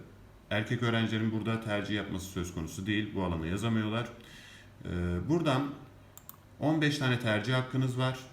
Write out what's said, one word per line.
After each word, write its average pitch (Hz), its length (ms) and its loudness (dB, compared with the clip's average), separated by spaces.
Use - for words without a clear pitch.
erkek 113 340 0
öğrencilerin 110 480 2
burada 110 300 0
tercih 101 340 0
yapması 92 300 -2
söz 87 280 -4
konusu 87 320 -6
değil. 104 300 0
Bu 95 80 0
alana 85 240 0
yazamıyorlar. 110 600 0
Ee, 90 40 -6
buradan 143 420 2
on 151 220 2
beş 147 160 2
tane 123 220 2
tercih 107 340 2
hakkınız 127 440 2
var. 127 220 0